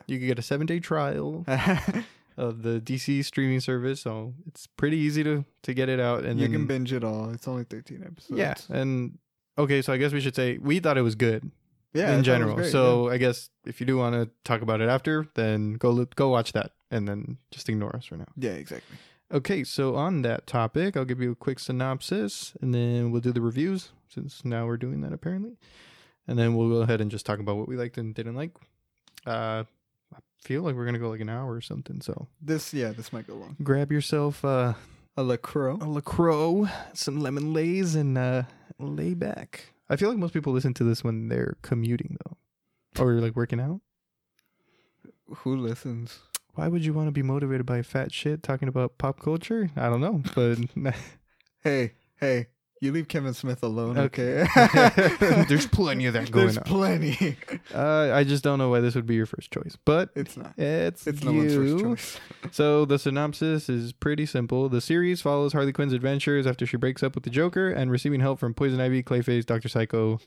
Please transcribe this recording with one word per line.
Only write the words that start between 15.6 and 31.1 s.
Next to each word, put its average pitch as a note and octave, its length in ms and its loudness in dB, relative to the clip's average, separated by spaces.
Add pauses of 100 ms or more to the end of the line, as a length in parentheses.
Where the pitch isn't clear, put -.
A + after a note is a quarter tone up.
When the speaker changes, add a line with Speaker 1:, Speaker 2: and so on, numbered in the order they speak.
Speaker 1:
go A#2+ 160 2
look, A#2+ 240 0
go C#3 140 2
watch A#2 240 0
that, G#2 180 -2 (220)
and G#2 160 -2
then G#2 300 -8 (120)
just - 180 -12
ignore G#2+ 280 -2
us B2 80 -12
for - 120 -14
now. D#2+ 200 -12
Speaker 2:
Yeah, B2 160 -4
exactly. C#2+ 440 -14 (360)
Speaker 1:
Okay, D3+ 320 -2
so C3+ 320 -2
on D#3 260 0
that A#2 240 -2
topic, D3 500 0
I'll C3+ 80 -2
give B2+ 160 -4
you B2 120 0
a - 20 -10
quick C3 240 -6
synopsis, C3 1040 -4
and C3 100 0
then A#2+ 380 2
we'll A#2+ 100 0
do B2 120 2
the A#2+ 100 -2
reviews, D3+ 480 -2 (180)
since - 360 -12
now A#2 200 -2
we're A#2 140 -2
doing C3 220 -6
that, C#3+ 120 -6
apparently. F#3+ 440 -6 (680)
And B2 120 -2
then A#2 180 4
we'll A2+ 120 2
go A#2 140 4
ahead A2+ 180 2
and G#2 100 -2
just G#2 160 -8
talk G#2 140 -2
about G#2 160 -4
what G#2+ 120 -6
we B2+ 80 -8
liked A#2+ 220 -8
and A2 160 -8
didn't A#2 220 -8
like. D#3+ 160 -8 (760)
Uh, A2+ 380 -4 (500)
I - 40 -20 (200)
feel C#3 240 -4
like D3+ 140 -2
we're A#2+ 100 -4
gonna A#2+ 120 -2
go, A#2 120 -4